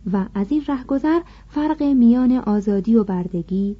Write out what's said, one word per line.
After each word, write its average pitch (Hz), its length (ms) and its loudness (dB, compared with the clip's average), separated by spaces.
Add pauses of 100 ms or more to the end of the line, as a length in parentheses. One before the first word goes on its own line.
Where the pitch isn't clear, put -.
(140)
و 196 200 0
از 202 180 -4
این 294 160 0
رهگذر 285 520 -2 (280)
فرق 311 360 -2
میان 254 480 4
آزادی 208 640 0
و 220 80 4
بردگی، 185 760 -4